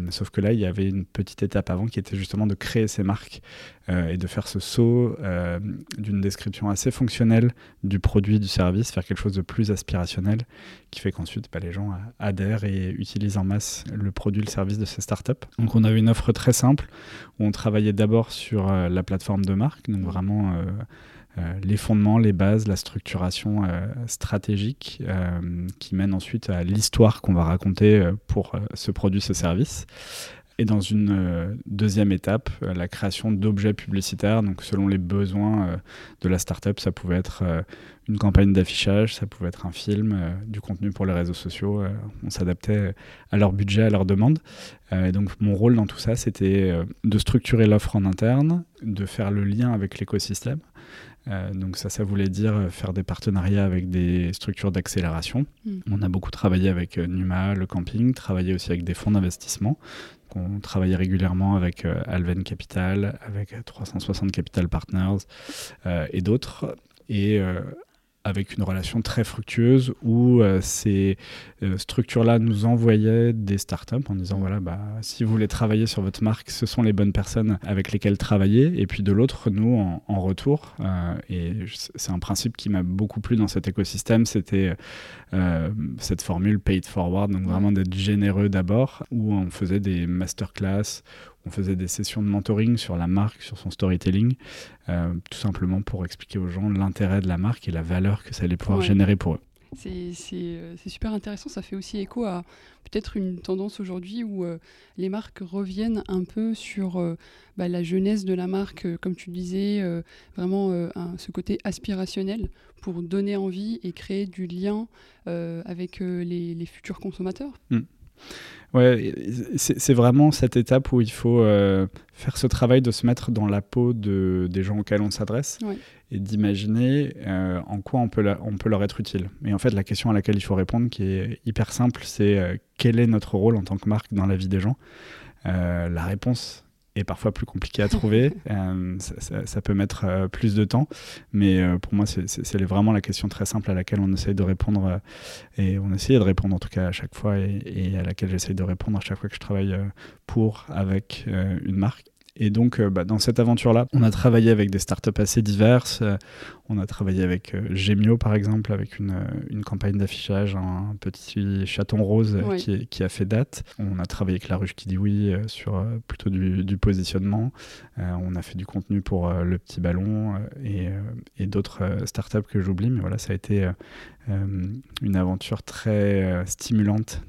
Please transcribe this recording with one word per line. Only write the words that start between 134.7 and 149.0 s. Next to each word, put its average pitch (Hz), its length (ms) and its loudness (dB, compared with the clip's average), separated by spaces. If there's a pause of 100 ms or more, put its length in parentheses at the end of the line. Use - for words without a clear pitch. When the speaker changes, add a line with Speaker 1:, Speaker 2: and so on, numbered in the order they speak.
Speaker 1:
Euh, 87 420 0
la 82 160 -2
réponse 101 580 -4 (340)
est 98 80 -2
parfois 98 260 -2
plus - 140 -6
compliquée - 380 -4
à 104 40 2
trouver. 110 520 4
Speaker 2:
<laughs> - 100 -12
Speaker 1:
Euh, 92 500 -2
ça, - 200 -10
ça, - 260 -6
ça - 160 -6
peut 104 120 0
mettre, 98 300 0
euh, 92 240 0
plus 101 280 0
de 107 100 4
temps. 131 240 2 (420)
Mais, 98 300 4
euh, 90 160 2
pour - 160 -4
moi, 104 120 2
c'est, 95 220 -4
c'est, - 180 -6
c'est 98 200 -2
vraiment 101 260 4
la 107 80 2
question 101 300 -4
très - 160 -4
simple 107 260 -4
à - 20 0
laquelle 95 280 -2
on 95 100 2
essaye 98 240 0
de 95 80 2
répondre, 95 420 2
euh, 92 120 0 (600)
et 98 220 2
on 98 140 -2
essaye 127 240 4
de 110 40 8
répondre 95 320 2
en 90 60 0
tout - 80 -8
cas 92 200 -2
à 87 40 -2
chaque - 240 -8
fois 101 240 0
et, 98 260 -2
et 95 320 -2
à 90 60 -2
laquelle 92 260 -4
j'essaye 95 260 -2
de 95 80 -2
répondre 98 340 -2
à 95 40 -2